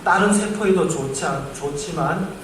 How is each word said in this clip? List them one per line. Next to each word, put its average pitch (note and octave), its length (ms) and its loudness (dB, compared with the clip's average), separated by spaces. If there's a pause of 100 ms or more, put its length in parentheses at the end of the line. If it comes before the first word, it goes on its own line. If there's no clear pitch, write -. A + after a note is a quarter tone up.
다른 G3 280 4
세포에도 G#3 540 2
좋지 C3+ 380 -4
않-, C3+ 280 -4
좋지만 D3+ 760 -4 (140)